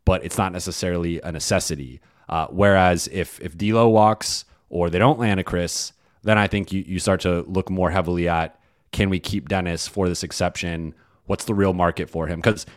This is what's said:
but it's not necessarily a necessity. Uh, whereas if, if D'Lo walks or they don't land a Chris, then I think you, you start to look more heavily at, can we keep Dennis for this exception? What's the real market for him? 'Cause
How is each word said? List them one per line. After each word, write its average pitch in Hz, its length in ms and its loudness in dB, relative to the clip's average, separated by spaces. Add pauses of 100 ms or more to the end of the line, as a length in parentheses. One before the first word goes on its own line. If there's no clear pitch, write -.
but 92 200 2
it's 90 140 -6
not 92 140 0
necessarily 87 680 -4
a 85 100 -8
necessity. 76 680 -4 (280)
Uh, 80 220 -2
whereas 92 580 4
if, 87 320 -8
if 82 160 -10
D'Lo 110 320 4
walks 110 560 4 (240)
or 87 220 0
they 87 80 0
don't 120 200 6
land 104 220 0
a 92 40 -4
Chris, - 480 -4 (320)
then 107 120 4
I 104 100 4
think 98 260 -2
you, 95 140 -4
you 92 120 -4
start 95 220 2
to 87 220 0
look 95 280 -4
more 92 200 2
heavily 87 380 0
at, 82 320 -2 (320)
can 101 160 2
we 92 100 0
keep 98 300 -6
Dennis 87 400 -4
for 95 200 -2
this 87 140 -4
exception? 85 720 -4 (320)
What's - 200 -4
the 110 80 -2
real 98 180 2
market 87 380 0
for 82 160 -4
him? 82 160 -6
'Cause 107 240 0 (100)